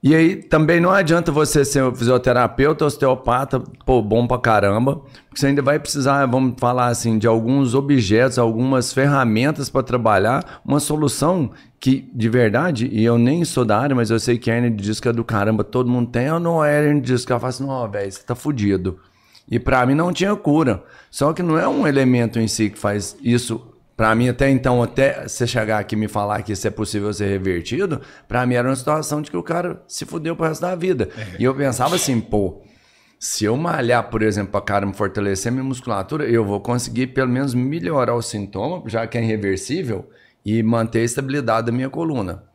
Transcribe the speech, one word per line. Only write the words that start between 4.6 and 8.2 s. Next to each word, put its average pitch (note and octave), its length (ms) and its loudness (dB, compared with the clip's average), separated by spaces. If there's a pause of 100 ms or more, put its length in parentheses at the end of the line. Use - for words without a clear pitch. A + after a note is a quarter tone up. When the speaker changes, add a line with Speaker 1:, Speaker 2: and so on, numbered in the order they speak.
Speaker 1:
porque - 440 -18
você C#3 80 2
ainda C#3 140 4
vai C#3 160 2
precisar, C#3 480 0
vamos B2+ 340 0
falar B2 280 2
assim, A#2 320 0
de G#2+ 80 2
alguns A#2 480 2
objetos, B2+ 640 2